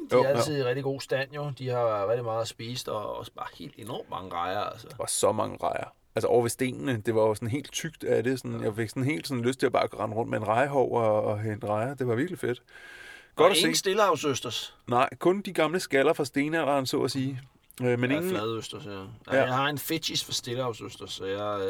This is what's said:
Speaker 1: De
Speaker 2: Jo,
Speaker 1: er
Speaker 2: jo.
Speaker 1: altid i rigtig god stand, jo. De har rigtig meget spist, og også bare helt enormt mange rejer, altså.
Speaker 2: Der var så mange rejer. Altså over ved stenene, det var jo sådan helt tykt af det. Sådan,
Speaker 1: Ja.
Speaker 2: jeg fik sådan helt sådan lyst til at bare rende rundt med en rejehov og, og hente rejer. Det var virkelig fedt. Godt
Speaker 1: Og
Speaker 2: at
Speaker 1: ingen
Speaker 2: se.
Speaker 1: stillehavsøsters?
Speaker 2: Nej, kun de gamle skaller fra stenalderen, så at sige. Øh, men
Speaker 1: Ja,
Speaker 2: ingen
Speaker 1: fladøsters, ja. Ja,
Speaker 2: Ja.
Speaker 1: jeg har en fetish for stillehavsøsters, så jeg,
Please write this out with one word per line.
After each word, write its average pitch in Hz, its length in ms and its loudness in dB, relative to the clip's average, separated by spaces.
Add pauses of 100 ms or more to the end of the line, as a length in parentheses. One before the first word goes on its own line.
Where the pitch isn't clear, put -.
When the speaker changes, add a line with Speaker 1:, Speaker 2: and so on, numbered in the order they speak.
(100)
Speaker 1:
De 123 60 6
Speaker 2:
Jo, 127 60 8
Speaker 1:
er 131 80 2
Speaker 2:
jo. 143 60 2
Speaker 1:
altid 143 220 2
i 131 60 0
rigtig 127 200 -2
god 135 160 -4
stand, 135 340 -4
jo. 147 240 -6
De 127 100 -6
har 113 420 0
rigtig 123 140 0
meget 113 240 -2
spist, 120 400 -8
og 104 300 -4
også - 180 -12
bare - 100 -8 (120)
helt - 200 -14
enormt - 320 -10
mange 90 220 -8
rejer, 90 280 -2
altså. - 280 -6
Speaker 2:
Der - 100 -16
var - 80 -4
så - 260 2
mange 104 300 -2
rejer. - 320 -4 (200)
Altså 107 140 0
over 120 140 6
ved 117 80 0
stenene, 123 560 -2
det 113 80 2
var 110 80 4
jo 110 120 4
sådan 117 140 -4
helt 135 240 -4
tykt - 320 -8
af 117 200 2
det. 131 140 0
Sådan, 117 220 -6
Speaker 1:
Ja. 113 40 -4
Speaker 2:
jeg 107 120 -2
fik 113 120 -2
sådan 131 160 -4
helt 156 240 -2
sådan 127 140 -2
lyst 131 160 0
til - 80 2
at 117 60 0
bare - 140 2 (140)
rende 107 160 -4
rundt 113 140 -2
med 117 80 0
en 107 80 -4
rejehov 123 500 2
og, 107 280 4
og 107 160 -2
hente 107 260 -4
rejer. 110 280 -2
Det 131 120 -2
var 117 80 2
virkelig 156 240 -2
fedt. 120 240 -2 (760)
Godt 156 100 10
Speaker 1:
Og 190 40 8
Speaker 2:
at 190 80 4
Speaker 1:
ingen 160 160 4
Speaker 2:
se. - 40 0
Speaker 1:
stillehavsøsters? 160 960 2 (140)
Speaker 2:
Nej, 123 200 4 (100)
kun 190 220 4
de 190 120 -8
gamle 165 280 2
skaller 139 320 4
fra 160 120 -2
stenalderen, 143 600 0
så 131 160 0
at 131 80 0
sige. 131 300 -4 (420)
Øh, 123 160 4
men 123 120 2
Speaker 1:
Ja, 143 60 2
Speaker 2:
ingen 180 140 -2
Speaker 1:
fladøsters, 110 560 -4
ja. 101 60 -10
Ja, 98 40 -10 (360)
Speaker 2:
Ja. 131 120 4
Speaker 1:
jeg 127 100 0
har 135 140 0
en 147 100 -4
fetish 160 460 -4
for - 80 -12
stillehavsøsters, 113 800 -6
så 113 120 -10
jeg, 101 460 -4